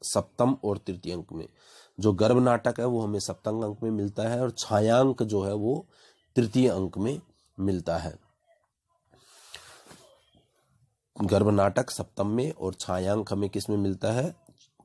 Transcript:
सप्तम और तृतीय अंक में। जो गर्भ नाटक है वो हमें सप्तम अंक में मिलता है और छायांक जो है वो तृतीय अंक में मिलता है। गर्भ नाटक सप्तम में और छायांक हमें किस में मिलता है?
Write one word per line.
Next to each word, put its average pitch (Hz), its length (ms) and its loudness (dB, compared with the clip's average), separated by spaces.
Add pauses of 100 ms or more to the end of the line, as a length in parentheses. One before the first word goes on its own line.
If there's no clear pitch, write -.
सप्तम - 600 0
और 101 140 -2
तृतीय 90 340 -8
अंक 85 200 -10
में। 82 160 -12 (520)
जो 104 120 4
गर्भ 110 260 4
नाटक 120 420 2
है 120 60 0
वो 120 140 0
हमें 104 180 -4
सप्तम 110 440 -6
अंक 104 200 -6
में 113 80 -2
मिलता 104 320 -4
है 120 180 -2
और 123 100 -2
छायांक 117 720 2
जो 104 200 0
है 98 120 -2
वो 117 320 -2 (500)
तृतीय 123 320 4
अंक 95 300 -4
में 127 220 -2 (400)
मिलता 87 380 -2
है। 78 200 -10 (3000)
गर्भ 101 260 4
नाटक 101 420 2
सप्तम - 360 -6
में 123 260 -2
और 92 220 -6
छायांक 95 580 -2
हमें 101 180 -2
किस 104 200 -6
में 104 60 0
मिलता 98 360 -2
है? 143 240 -2 (480)